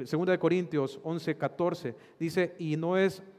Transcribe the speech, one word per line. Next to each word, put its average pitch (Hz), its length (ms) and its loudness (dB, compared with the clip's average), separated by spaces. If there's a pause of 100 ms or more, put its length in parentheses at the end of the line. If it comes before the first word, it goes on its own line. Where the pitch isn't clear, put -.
segunda 170 260 2
de 180 80 4
Corintios 160 640 0
once 160 340 -2
catorce, 151 560 -2 (240)
dice, 175 400 0
"Y 156 200 -2
no 170 200 0
es 190 240 2 (180)